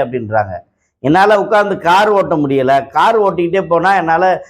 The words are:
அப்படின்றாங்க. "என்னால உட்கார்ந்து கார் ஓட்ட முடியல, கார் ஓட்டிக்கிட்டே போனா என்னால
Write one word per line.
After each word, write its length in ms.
அப்படின்றாங்க. 540
"என்னால 400
உட்கார்ந்து 380
கார் 320
ஓட்ட 260
முடியல, 520
கார் 340
ஓட்டிக்கிட்டே 460
போனா 300
என்னால 520